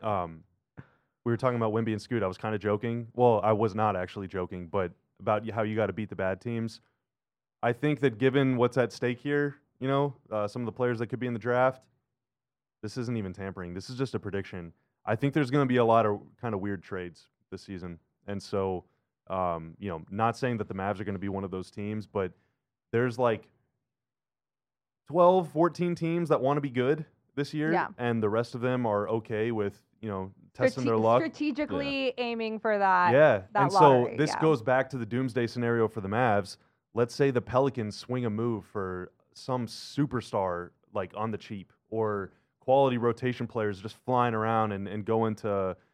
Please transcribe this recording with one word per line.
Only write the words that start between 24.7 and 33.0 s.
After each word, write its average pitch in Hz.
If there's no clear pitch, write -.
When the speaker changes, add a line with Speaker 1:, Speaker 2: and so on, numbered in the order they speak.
Speaker 1:
twelve, 175
fourteen 170
teams 165
that 139
wanna 143
be 143
good 131
this 143
year, 156
Speaker 2:
Yeah. 165
Speaker 1:
and 120
the 104
rest 117
of 120
them 123
are 104
okay 113
with, 101
you 110
know, 95
testing 247
Speaker 2:
Strate-, 123
Speaker 1:
their 113
luck. 110
Speaker 2:
strategically 277
Speaker 3:
Yeah. 247
Speaker 2:
aiming 226
for 214
that, 185